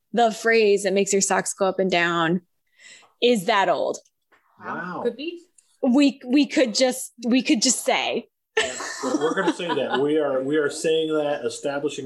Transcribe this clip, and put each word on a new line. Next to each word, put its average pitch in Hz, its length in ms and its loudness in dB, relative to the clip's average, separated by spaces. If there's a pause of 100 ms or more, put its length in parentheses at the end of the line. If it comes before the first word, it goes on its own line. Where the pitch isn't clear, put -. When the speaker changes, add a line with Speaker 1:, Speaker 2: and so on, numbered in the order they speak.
(120)
Speaker 1:
the 226 200 2
phrase 208 520 2
that 190 100 0
makes 196 180 2
your 196 100 4
socks 185 320 0
go 196 120 -2
up 185 140 0
and 190 100 2
down 170 520 0 (800)
is 240 240 2
that 196 240 2
old. - 280 0 (680)
Speaker 2:
Wow. 185 120 -10
Speaker 3:
Wow. 170 280 -10
Speaker 2:
Could 233 140 -2
be. 339 240 -12 (400)
Speaker 1:
We, 277 440 4
we 262 200 4
could 254 300 0
just, 254 360 -2 (160)
we 247 140 4
could 233 200 2
just 247 220 0
say. 139 440 -2 (300)
Speaker 3:
Yeah, 659 160 -2 (300)
we're, 254 160 -2
we're 156 160 0
gonna 381 180 0
say 175 140 -6
that. 127 320 -2
We 147 200 2
are, 135 240 0
we 147 140 0
are 143 120 0
saying 160 440 -2
that, 147 320 -2
establishing 143 600 -4